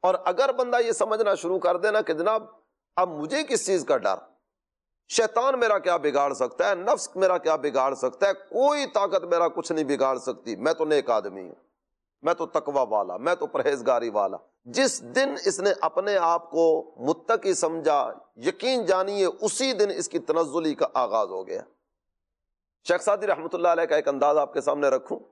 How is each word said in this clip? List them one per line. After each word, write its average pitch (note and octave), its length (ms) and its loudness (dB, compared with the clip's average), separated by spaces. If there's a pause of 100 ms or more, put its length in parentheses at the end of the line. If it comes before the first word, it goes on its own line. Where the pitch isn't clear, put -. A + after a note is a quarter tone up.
اور F#3 120 2 (100)
اگر B3+ 280 2
بندہ B3 240 0 (100)
یہ A3+ 60 0
سمجھنا G#3+ 420 0
شروع F3+ 240 -2
کر F3 180 2
دے F3+ 140 0
نا G#3+ 100 2
کہ E3 120 -4
جناب، G#3 320 -2 (520)
اب F3+ 120 2
مجھے D#3+ 340 -4
کس C4+ 240 -2
چیز F3+ 180 0
کا C#3 120 2
ڈر، G2 180 0 (960)
شیطان A#3+ 520 2
میرا G#3+ 180 4
کیا F3 180 2
بگاڑ C#3+ 360 2
سکتا C3 380 0
ہے، G3 40 2
نفس G3 420 -2
میرا F#3 220 4
کیا D#3+ 180 0
بگاڑ C3+ 380 0
سکتا B2+ 340 0
ہے، G3 40 2
کوئی C#4 540 0
طاقت G3 380 0
میرا E3+ 240 2
کچھ E3 240 -6
نہیں D#3 120 0
بگاڑ C3+ 340 0
سکتی، A#2 380 -8
میں C3 160 -2
تو D#3+ 120 -2
نیک D3 260 0
آدمی G2 320 -2
ہوں، F2 120 -16 (680)
میں D#3+ 120 0
تو E3 120 -6
تقوی C#3 420 -2
والا، G2 280 -2
میں D3 180 0
تو D3+ 120 -6
پرہیزگاری B2 600 0
والا۔ G2 280 -2 (280)
جس A#3 380 -2
دن C4 320 -2 (100)
اس G3 160 -2
نے G3 200 2
اپنے G3 360 0
آپ E3+ 340 0
کو D#3+ 460 2
متقی F3+ 580 -2
سمجھا، D#3 580 0 (240)
یقین G#3+ 500 -2
جانیے F#3+ 400 0 (140)
اسی B3+ 320 -2
دن G3+ 180 0
اس F3 180 -6
کی E3+ 100 -4
تنزلی D#3 560 -2
کا C3+ 200 0
آغاز A2 340 0
ہو F#2+ 180 -8
گیا۔ F2+ 160 -8 (1300)
شیخ F3 140 2
سعدی G#3 240 0
رحمۃ E3 260 -2
اللہ F3 160 2
علیہ E3+ 160 4
کا D#3+ 120 2
ایک D3 120 2
انداز C#3+ 300 2
آپ C#3+ 140 0
کے - 80 -2
سامنے C#3+ 280 0
رکھوں۔ C3 300 -2 (140)